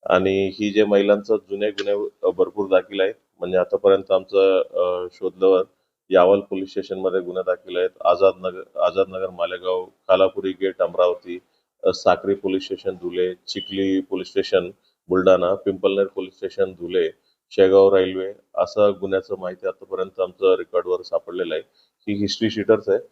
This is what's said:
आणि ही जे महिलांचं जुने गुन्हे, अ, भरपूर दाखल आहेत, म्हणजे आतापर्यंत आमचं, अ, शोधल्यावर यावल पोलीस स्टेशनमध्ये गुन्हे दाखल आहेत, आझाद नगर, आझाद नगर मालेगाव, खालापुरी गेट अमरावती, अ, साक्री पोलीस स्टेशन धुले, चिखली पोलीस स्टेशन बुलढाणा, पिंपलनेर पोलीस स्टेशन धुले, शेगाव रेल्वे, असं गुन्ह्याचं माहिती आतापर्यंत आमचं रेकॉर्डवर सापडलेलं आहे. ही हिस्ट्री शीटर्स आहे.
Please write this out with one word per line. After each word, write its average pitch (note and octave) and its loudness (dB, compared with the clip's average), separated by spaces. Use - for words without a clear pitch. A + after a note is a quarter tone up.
आणि F#2+ 2
ही G#2 -4
जे G#2+ 2
महिलांचं G#2 2
जुने G2+ -6
गुन्हे, G2+ -4
अ, - 4
भरपूर F#2 -2
दाखल F#2+ 0
आहेत, G2 0
म्हणजे F#2 -2
आतापर्यंत G2 2
आमचं, F#2+ 2
अ, F2+ -4
शोधल्यावर F#2 0
यावल F#2 6
पोलीस F#2+ -8
स्टेशनमध्ये F#2+ -4
गुन्हे F2+ -8
दाखल F2+ -6
आहेत, F2+ -4
आझाद F#2+ 4
नगर, F#2 -10
आझाद F2+ 0
नगर F#2+ -8
मालेगाव, F2+ -6
खालापुरी F#2+ 0
गेट F#2 -4
अमरावती, F2 -2
अ, F#2+ 2
साक्री G2 0
पोलीस F#2+ -4
स्टेशन F#2+ -8
धुले, F2+ -4
चिखली F#2+ -4
पोलीस F#2 -6
स्टेशन F#2 -2
बुलढाणा, F#2 4
पिंपलनेर G2 -2
पोलीस F#2+ -10
स्टेशन F#2+ -4
धुले, F2 -2
शेगाव G2 6
रेल्वे, F#2+ 0
असं G#2 2
गुन्ह्याचं F#2+ -4
माहिती F#2 -8
आतापर्यंत F#2+ -8
आमचं F#2 2
रेकॉर्डवर F2+ -2
सापडलेलं E2+ -4
आहे. D#2 -6
ही G#2 -2
हिस्ट्री G#2 -2
शीटर्स G#2 0
आहे. G2+ 2